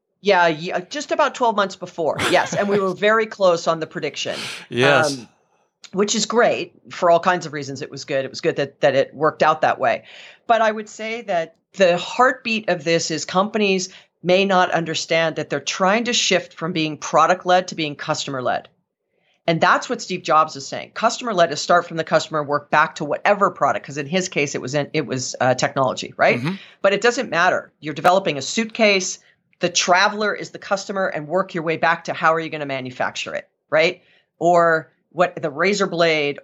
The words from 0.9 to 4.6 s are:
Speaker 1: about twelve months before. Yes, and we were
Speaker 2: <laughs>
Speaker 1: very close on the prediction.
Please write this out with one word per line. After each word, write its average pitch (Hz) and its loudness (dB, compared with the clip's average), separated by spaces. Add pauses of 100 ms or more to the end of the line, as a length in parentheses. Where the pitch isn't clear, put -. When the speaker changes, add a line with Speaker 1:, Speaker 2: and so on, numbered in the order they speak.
Speaker 1:
about 302 0
twelve 226 0
months 190 -2
before. 165 -4 (120)
Yes, 165 2
and 202 0
we 202 2
were 190 0
Speaker 2:
<laughs> - -
Speaker 1:
very 220 2
close 180 0
on 165 0
the 156 -6
prediction. 143 -6 (300)